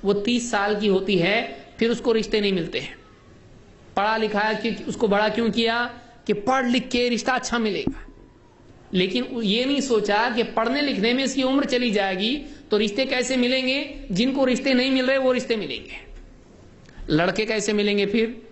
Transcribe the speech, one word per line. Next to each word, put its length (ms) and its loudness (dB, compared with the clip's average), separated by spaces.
वो 100 2
तीस 380 0
साल 240 0
की 120 0
होती 300 2
है, 480 0
फिर 100 4
उसको 220 0
रिश्ते 300 0
नहीं 120 2
मिलते 260 -2
हैं। 160 -12
पढ़ा 220 2
लिखा 220 0
है 160 0
कि 280 -4
उसको 240 -2
बड़ा 220 4
क्यों 200 0
किया 340 2
कि 60 2
पढ़ 320 0
लिख 220 2
के 220 0
रिश्ता 240 0
अच्छा 260 -2
मिलेगा, 460 -2
लेकिन 320 0
ये 240 2
नहीं 160 0
सोचा 480 2
कि 140 0
पढ़ने 380 0
लिखने 320 0
में 100 0
इसकी 200 -2
उम्र 220 2
चली 260 0
जाएगी, 440 0
तो 60 2
रिश्ते 280 0
कैसे 320 -2
मिलेंगे? 760 0
जिनको 340 2
रिश्ते 280 2
नहीं 180 2
मिल 140 2
रहे, 120 2
वो 140 2
रिश्ते 240 0
मिलेंगे। 420 -8
लड़के 360 0
कैसे 280 -2
मिलेंगे 320 2
फिर? 360 -2